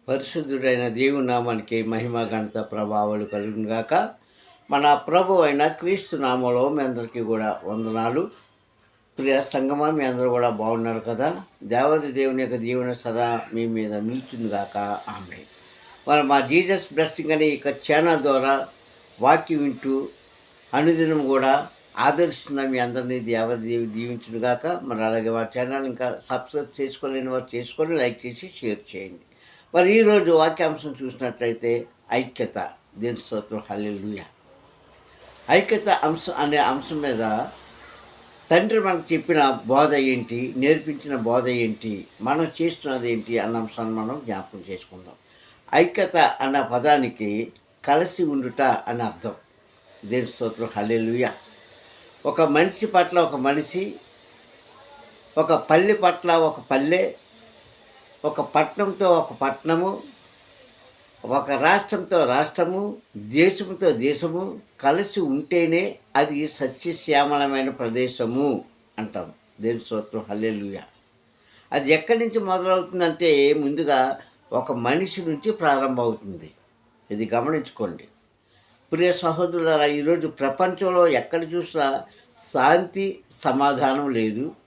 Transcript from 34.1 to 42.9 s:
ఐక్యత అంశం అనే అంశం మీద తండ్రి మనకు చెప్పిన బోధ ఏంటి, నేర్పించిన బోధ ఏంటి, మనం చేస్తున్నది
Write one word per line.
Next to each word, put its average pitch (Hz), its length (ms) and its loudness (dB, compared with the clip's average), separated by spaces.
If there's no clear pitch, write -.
ఐక్యత 208 320 2
అంశం 160 360 -4
అనే 147 160 0
అంశం 147 340 -6
మీద 117 180 -2
తండ్రి 208 360 4
మనకు 175 260 -2
చెప్పిన 160 300 2
బోధ 143 220 6
ఏంటి, 117 260 -4
నేర్పించిన 147 520 0
బోధ 120 180 2
ఏంటి, 107 260 -6
మనం 160 200 0
చేస్తున్నది 143 540 -2